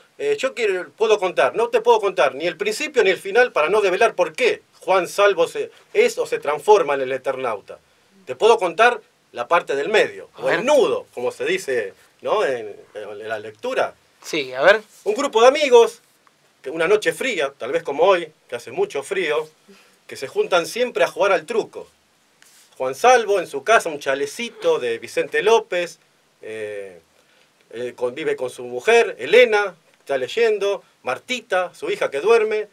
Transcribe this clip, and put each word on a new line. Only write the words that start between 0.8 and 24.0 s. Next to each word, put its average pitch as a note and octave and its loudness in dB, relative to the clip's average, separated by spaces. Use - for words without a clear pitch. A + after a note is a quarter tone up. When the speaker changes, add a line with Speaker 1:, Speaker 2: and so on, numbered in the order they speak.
Speaker 1:
puedo G#3+ 2
contar, D#3+ 0
no A3+ -2
te A#3 0
puedo A3+ 4
contar F3 0
ni D3 -6
el - -4
principio A3 -2
ni F#3+ 2
el F3 2
final A#3 0
para D#3 0
no G#3 0
develar G#3 2
por E3 -2
qué G#3+ -2
Juan F3 0
Salvo G3 2
se, C#3+ -8
es A3+ 2
o D3+ -4
se D#3 -4
transforma D3+ 2
en C#3 -2
el C3 -4
Eternauta. B2+ -6
Te B2+ -10
puedo A3 4
contar G3 2
la A#2 -8
parte E3 0
del D3 -2
medio, A#2 0
Speaker 2:
A - -12
Speaker 1:
o C3 -2
el D#3 2
Speaker 2:
ver. F#3+ -4
Speaker 1:
nudo, F#3+ 2
como B2 -4
se B2+ -8
dice, B2+ -4
¿no? F3 0
en, A2+ -6
en G#2+ -14
la A2 -6
lectura. A2+ -6
Speaker 2:
Sí, C3+ -6
a C3 -6
ver. G3+ 4
Speaker 1:
Un G#3+ -2
grupo B3 0
de A#3+ 10
amigos, B3+ 4
que - -14
una D#3+ -2
noche G#3 2
fría, E3 -4
tal A#2+ -8
vez D#3+ -2
como D3 -2
hoy, F3 4
que - -10
hace A#2 -12
mucho E3 -4
frío, D3 -4
que A#2+ -16
se C3 -10
juntan F#3+ 0
siempre A#3 -2
a D#3 2
jugar F#3+ 0
al D#3+ 0
truco. E3+ -6
Juan C3 -6
Salvo A3+ 4
en E3+ -6
su C#3 -10
casa, A3 2
un D3 -8
chalecito D3 -2